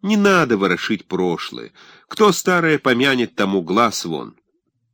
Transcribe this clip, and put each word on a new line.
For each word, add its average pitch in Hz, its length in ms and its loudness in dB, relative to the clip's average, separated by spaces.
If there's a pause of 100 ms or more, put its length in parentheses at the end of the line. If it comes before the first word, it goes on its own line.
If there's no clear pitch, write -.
Не 208 160 0
надо 170 400 4
ворошить 95 480 -2
прошлое. 82 680 -6 (360)
Кто 208 240 2
старое 165 460 0
помянет, 127 560 0
тому 98 280 0
глаз 104 420 0
вон. 67 320 -10 (580)